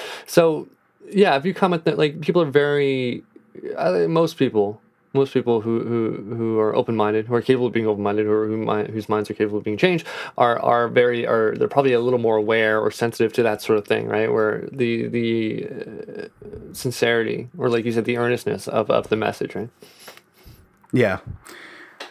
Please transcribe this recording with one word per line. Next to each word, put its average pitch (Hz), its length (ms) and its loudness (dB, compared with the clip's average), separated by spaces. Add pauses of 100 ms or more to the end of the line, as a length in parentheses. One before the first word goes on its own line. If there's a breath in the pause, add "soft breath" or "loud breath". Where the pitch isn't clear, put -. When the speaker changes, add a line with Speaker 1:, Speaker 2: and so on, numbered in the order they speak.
(260 loud breath)
Speaker 1:
so, 160 400 2 (420)
yeah, 190 280 4
if 139 80 -2
you 185 100 -2
comment 180 300 0
that, 147 140 0
like, 156 220 0
people 170 220 2
are 147 80 -2
very, 139 720 0 (540)
uh, 175 320 2
most 165 300 0
people, 107 420 0 (320)
most 139 220 0
people 117 260 2
who, 113 200 0
who, 113 560 -4
who 113 240 0
are 107 120 2
open-minded, 110 540 0
who 120 80 -2
are 117 80 2
capable 127 240 2
of 104 60 -4
being 110 160 0
open-minded, 104 380 0
who 107 40 0
are, 107 160 2
who 107 120 -2
mi-, 107 340 -2
whose 110 160 -6
minds 107 200 0
are 107 60 -8
capable 104 240 -2
of 101 60 -6
being 107 120 -2
changed, 175 300 0 (320 loud breath)
are, 120 220 4
are 120 260 2
very, 120 400 2
are, 113 300 2
they're 123 100 2
probably 139 260 2
a 120 80 4
little 123 200 2
more 113 160 2
aware 110 440 2
or 107 120 0
sensitive 113 400 0
to 123 100 2
that 107 180 0
sort 110 160 2
of 104 120 -2
thing, - 180 0
right? 110 260 0
Where 110 380 0
the, 117 380 -2
the, 113 600 -2
uh, - 600 -12 (440)
sincerity, 117 760 -2 (100)
or 127 100 0
like 117 160 0
you 120 60 -2
said, 113 140 0
the 120 140 -2
earnestness 117 500 -2
of, 110 200 0
of - 200 0
the 107 80 2
message, 107 400 -4
right? 98 120 -8 (1200 loud breath)
Speaker 2:
Yeah. 104 260 2 (920 loud breath)